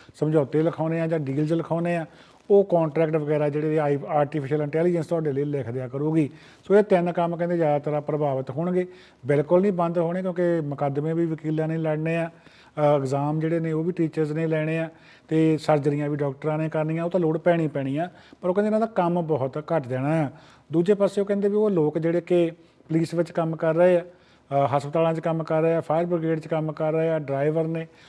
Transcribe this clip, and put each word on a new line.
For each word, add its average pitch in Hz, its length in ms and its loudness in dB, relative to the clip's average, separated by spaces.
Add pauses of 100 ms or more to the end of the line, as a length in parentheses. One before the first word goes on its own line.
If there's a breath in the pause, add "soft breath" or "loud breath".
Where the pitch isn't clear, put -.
(160 loud breath)
ਸਮਝੌਤੇ 151 460 2
ਲਿਖਾਉਂਦੇ 160 400 -2
ਆ 165 60 -2
ਜਾਂ 165 120 0
ਡੀਲਜ਼ 147 340 -2
ਲਿਖਾਉਂਦੇ 170 420 -2
ਆ, 165 100 -4 (440 loud breath)
ਉਹ 202 140 8
ਕੰਟਰੈਕਟ 160 520 2
ਵਗੈਰਾ 151 340 0
ਜਿਹੜੇ 156 300 0
ਆਈ, 143 280 2
ਆਰਟੀਫੀਸ਼ੀਅਲ 147 540 0
ਇੰਟੈਲੀਜੈਂਸ 160 460 0
ਤੁਹਾਡੇ 160 240 0
ਲਈ 139 120 0
ਲਿਖ 139 260 -4
ਦਿਆ 127 180 -6
ਕਰੂਗੀ। 147 420 0 (380 loud breath)
ਸੋ 196 100 6
ਇਹ 208 60 6
ਤਿੰਨ 175 280 2
ਕੰਮ 170 260 0
ਕਹਿੰਦੇ 175 200 -2
ਜ਼ਿਆਦਾਤਰ 147 360 0
ਆ 147 80 -2
ਪ੍ਰਭਾਵਿਤ 143 480 -2
ਹੋਣਗੇ, 180 380 -2 (380 loud breath)
ਬਿਲਕੁਲ 147 360 2
ਨਹੀਂ 202 100 2
ਬੰਦ 170 260 -2
ਹੋਣੇ, 175 240 -2
ਕਿਉਂਕਿ 175 400 0
ਮੁਕੱਦਮੇ 143 520 -2
ਵੀ 170 120 0
ਵਕੀਲਾਂ 156 420 -4
ਨੇ 160 100 -2
ਲੜਨੇ 160 400 -2
ਆ, 165 140 -4 (460 loud breath)
ਅ, 151 40 -2
ਐਗਜ਼ਾਮ 147 580 2
ਜਿਹੜੇ 160 200 0
ਨੇ 165 120 -4
ਉਹ 156 120 -2
ਵੀ 180 80 -2
ਟੀਚਰਸ 160 400 -2
ਨੇ 160 160 -2
ਲੈਣੇ 160 320 -2
ਆ 160 100 -4 (380 loud breath)
ਤੇ 160 300 4
ਸਰਜਰੀਆਂ 147 520 0
ਵੀ 151 60 -4
ਡਾਕਟਰਾਂ 143 420 -2
ਨੇ 156 120 -2
ਕਰਨੀਆਂ, 160 340 -2
ਉਹ 175 60 -2
ਤਾਂ 185 100 0
ਲੋੜ 160 180 2
ਪੈਣੀ 165 300 2
ਪੈਣੀ 139 300 -4
ਆ। 175 120 -4 (320 loud breath)
ਪਰ 180 80 -2
ਉਹ 180 40 2
ਕਹਿੰਦੇ 208 140 2
ਇਹਨਾਂ 214 120 2
ਦਾ 226 60 0
ਕੰਮ 180 360 0
ਬਹੁਤ 151 420 -2 (120)
ਘੱਟ 135 120 -2
ਜਾਣਾ 139 380 0
ਆ। 127 40 -4 (420 loud breath)
ਦੂਜੇ 170 220 2
ਪਾਸੇ 196 280 0
ਉਹ 196 40 0
ਕਹਿੰਦੇ 202 220 0
ਵੀ 202 80 0
ਉਹ 214 140 2
ਲੋਕ 156 280 2
ਜਿਹੜੇ 165 240 0
ਕਿ 170 300 2 (380 soft breath)
ਪੁਲਿਸ 165 240 0
ਵਿੱਚ 170 180 -2
ਕੰਮ 160 240 -2
ਕਰ 160 200 0
ਰਹੇ 180 220 6
ਆ, 170 40 0
ਅ, 139 760 -2
ਹਸਪਤਾਲਾਂ 165 360 0
'ਚ 160 60 -6
ਕੰਮ 160 240 -2
ਕਰ 160 180 -2
ਰਹੇ 165 140 2
ਆ, 160 60 -2
ਫਾਇਰ 160 240 0
ਬ੍ਰਿਗੇਡ 165 340 -2
'ਚ 160 80 -12
ਕੰਮ 156 240 -2
ਕਰ 156 220 -2
ਰਹੇ 160 160 0
ਆ, 160 100 0
ਡਰਾਈਵਰ 147 440 -2
ਨੇ, 165 240 -6 (220 loud breath)